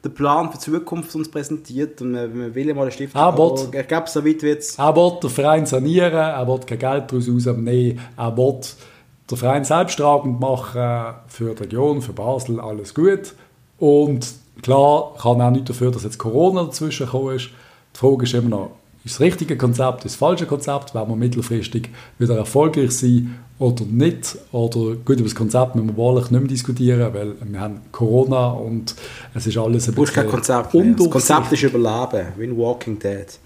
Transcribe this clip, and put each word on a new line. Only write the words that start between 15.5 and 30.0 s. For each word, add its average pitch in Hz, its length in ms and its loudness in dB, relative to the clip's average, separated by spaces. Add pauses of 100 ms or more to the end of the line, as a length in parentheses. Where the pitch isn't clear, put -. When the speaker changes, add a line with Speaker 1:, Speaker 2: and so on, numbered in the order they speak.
Speaker 2:
nichts 127 180 0
dafür, 123 220 0
dass 120 120 -6
jetzt - 160 -10
Corona 170 460 2
dazwischen 147 400 -6
gekommen 131 320 -4
ist. 123 120 -8 (460)
Die - 40 -20
Frage 131 260 4
ist 117 100 -2
immer 120 140 2
noch, 98 220 -4 (320)
ist - 120 -12
das - 60 0
richtige 165 360 2
Konzept, 127 480 0
ist - 80 -8
das - 40 -12
falsche 170 280 0
Konzept, 139 480 -6
wenn 110 160 -4
wir 113 60 -2
mittelfristig 117 720 -2 (300)
wieder 120 180 2
erfolgreich 143 540 2
sind 123 420 2 (240)
oder 120 280 0
nicht. 139 520 0 (140)
Oder 117 460 0
gut, 127 180 2
über 120 80 2
das 107 100 -2
Konzept 123 400 0
müssen 110 140 0
wir 107 100 -2
wahrlich 123 320 2
nicht 120 100 4
mehr 139 100 0
diskutieren, 123 600 0
weil 104 300 -6
wir 104 180 -10
haben 104 220 -8 (100)
Corona 123 600 2
und 113 420 -6 (400)
es 117 140 -6
ist 107 100 -2
alles 117 300 0
ein 110 80 -2
Speaker 1:
Du 139 60 2